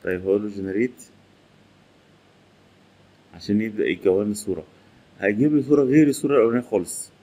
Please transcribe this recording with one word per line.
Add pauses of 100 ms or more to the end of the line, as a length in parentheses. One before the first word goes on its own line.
طيب،
هقول
له
جنريت (2250)
عشان
يبدأ
يكون
لي
صورة، (560)
هيجيب
لي
صورة
غير
الصورة
الأولانية
خالص. (120)